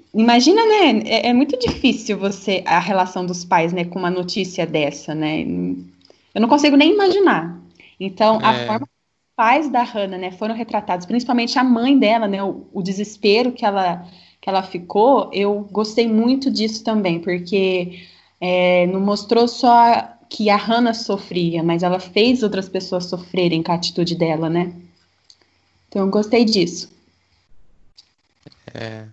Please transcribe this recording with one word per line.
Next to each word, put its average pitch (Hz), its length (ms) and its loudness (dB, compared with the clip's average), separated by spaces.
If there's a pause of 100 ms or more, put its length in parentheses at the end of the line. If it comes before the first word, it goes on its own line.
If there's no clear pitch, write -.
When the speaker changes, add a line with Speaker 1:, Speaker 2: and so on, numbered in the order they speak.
(140)
Speaker 1:
imagina, 247 520 4
né? 370 400 4
É, 226 220 0
é 247 40 2
muito 285 260 2
difícil 226 600 -2
você, 196 480 -4
a 165 120 2
relação 185 480 -2
dos 180 180 -8
pais, 170 280 0
né, 180 120 -4
com 175 140 -8
uma 180 120 -2
notícia 180 560 -4
dessa, 151 480 -4
né? 156 280 -4 (920)
Eu 196 60 0
não 226 80 2
consigo 294 280 4
nem 311 160 6
imaginar. 349 640 2 (400)
Então, 214 440 0
a 220 120 4
Speaker 2:
É. 240 120 -4
Speaker 1:
forma 226 200 -6
que - 60 -20
os - 440 -20
pais 262 340 2
da 240 120 0
Hannah, 196 360 -6
né, 185 140 -8
foram 220 220 -6
retratados, 214 520 -6
principalmente 240 520 -2
a 254 60 2
mãe 254 340 4
dela, 220 300 2
né, 196 140 -4
o, - 300 -8
o 202 100 -8
desespero 208 720 0
que 240 120 -8
ela, 185 420 -2 (340)
que - 80 -12
ela 190 140 0
ficou, 208 680 0
eu 202 380 -2
gostei 214 380 -2
muito 240 420 2
disso 214 340 -4
também, 190 360 0
porque, 180 800 -2 (400)
é, 180 480 2
não 190 120 -2
mostrou 202 480 0
só 240 600 4 (200)
que 208 220 -2
a 202 60 4
Hannah 226 380 0
sofria, 175 680 -4
mas 170 200 0
ela 180 180 0
fez 233 420 2
outras 190 260 -2
pessoas 185 380 -6
sofrerem 175 560 -2
com 170 100 -4
a - 20 0
atitude 175 420 -4
dela, 165 320 -2
né? 175 240 -2 (1160)
Então, 196 140 -4
eu 196 80 0
gostei 214 340 2
disso. - 460 -2 (1800)
Speaker 2:
É. 110 380 -12